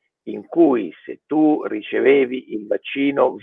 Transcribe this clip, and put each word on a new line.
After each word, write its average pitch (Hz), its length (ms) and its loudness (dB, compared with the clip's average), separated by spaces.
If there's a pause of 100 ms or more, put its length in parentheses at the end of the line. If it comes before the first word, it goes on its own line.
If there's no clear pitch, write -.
(240)
in 104 220 -12
cui 127 460 2 (120)
se - 220 -14
tu 151 380 0
ricevevi 120 920 0
il 107 120 -8
vaccino 131 760 -2